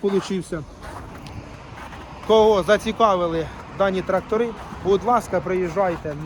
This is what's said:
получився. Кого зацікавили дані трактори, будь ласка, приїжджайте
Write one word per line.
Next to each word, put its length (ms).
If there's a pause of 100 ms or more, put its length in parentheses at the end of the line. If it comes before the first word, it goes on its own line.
получився. 600 (1600)
Кого 360
зацікавили 840 (320)
дані 240
трактори, 460 (360)
будь 200
ласка, 360
приїжджайте 760 (100)